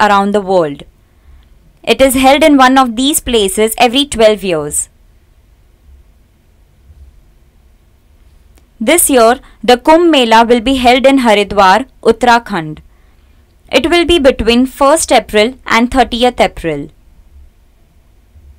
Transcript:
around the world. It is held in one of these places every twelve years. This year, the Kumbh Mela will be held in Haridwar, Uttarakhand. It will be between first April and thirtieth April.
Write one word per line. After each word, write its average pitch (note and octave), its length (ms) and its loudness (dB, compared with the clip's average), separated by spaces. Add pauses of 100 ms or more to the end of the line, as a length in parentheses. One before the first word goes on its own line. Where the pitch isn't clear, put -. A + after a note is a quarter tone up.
around G3+ 300 0
the G#3 100 -2
world. F3 400 -4 (1000)
It - 180 -4
is C4+ 140 0
held C4+ 280 2
in D4+ 140 4
one C4 180 2
of B3+ 200 0
these C4+ 240 -4
places A3 580 -2
every C4 300 0
twelve G#3+ 360 0
years. D#3 460 -6 (4000)
This D4 300 0
year, A#3+ 280 2 (240)
the A#3+ 140 2
Kumbh D#4+ 320 2
Mela A#3 340 2
will A#3+ 160 0
be C4 180 -2
held B3 280 0
in C4+ 140 2
Haridwar, G#3 680 0 (160)
Uttarakhand. A3 760 -2 (920)
It B3 200 0
will F4 140 2
be E4+ 120 0
between B3 480 0
first C#4+ 460 -2
April A3 420 0 (140)
and A#3 240 -2
thirtieth B3 480 -2
April. D#3 500 -6 (1700)